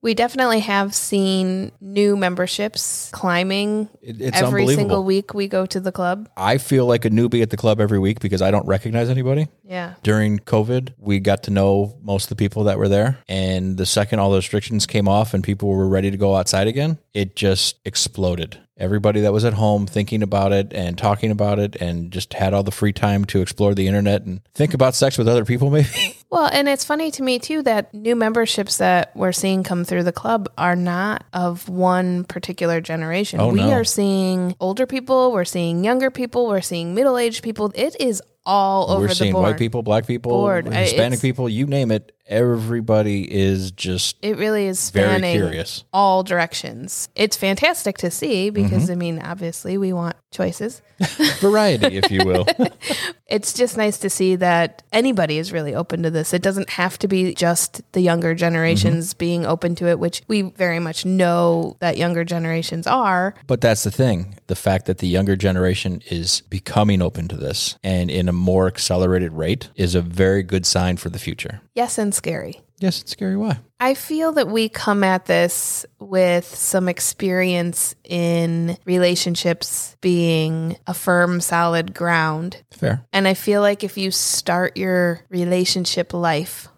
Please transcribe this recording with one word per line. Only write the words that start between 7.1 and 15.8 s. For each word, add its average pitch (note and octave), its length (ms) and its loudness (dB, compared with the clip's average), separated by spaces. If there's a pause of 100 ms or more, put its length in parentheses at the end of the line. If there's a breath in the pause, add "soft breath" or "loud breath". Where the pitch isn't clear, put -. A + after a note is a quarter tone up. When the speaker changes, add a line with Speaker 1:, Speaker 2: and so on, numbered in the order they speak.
Speaker 2:
newbie A#2 300 4
at A2 80 2
the A2 80 -4
club A2 240 2
every G#2 180 4
week G2 220 2
because F#2+ 220 0
I F#2+ 80 4
don't G2+ 160 2
recognize A2+ 420 0
anybody. C3 400 0 (180)
Speaker 1:
Yeah. F3+ 360 -10
Speaker 2:
During G#2+ 380 2
covid, B2 580 0
we G2+ 220 0
got G2 240 2
to - 60 -6
know G2 520 2
most G2+ 220 -4
of - 40 -14
the - 80 -8
people G#2 280 0
that G2+ 140 2
were G2+ 120 2
there. A2 260 2 (120)
And F#2 500 -2
the F#2 80 0
second G#2 320 0
all G2 120 2
the G2 60 4
restrictions G2+ 480 -2
came G2+ 240 0
off G#2 240 2
and F#2+ 100 0
people G2+ 280 -2
were F#2+ 180 2